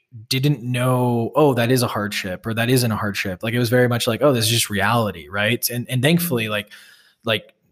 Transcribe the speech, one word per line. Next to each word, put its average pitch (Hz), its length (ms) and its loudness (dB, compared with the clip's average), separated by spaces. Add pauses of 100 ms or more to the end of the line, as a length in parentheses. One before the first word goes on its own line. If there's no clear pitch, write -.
(300)
didn't 135 320 0
know, 123 760 0
"Oh, 147 180 4
that 117 180 2
is 131 100 2
a 120 60 0
hardship," 104 580 -6
or 113 80 -6
"That 117 160 -2
isn't 120 220 2
a 104 40 -2
hardship." 98 460 -6
Like, 113 120 -4
it 123 60 0
was 120 100 0
very 123 180 4
much 120 180 0
like, 113 160 -2
"Oh, 143 120 6
this 113 120 2
is 110 60 0
just 113 180 0
reality," 101 600 0
right? 104 400 -2
And, 120 200 -8
and 127 140 0
thankfully, 147 460 2
like, 104 220 -4 (520)
like, 110 300 -2 (180)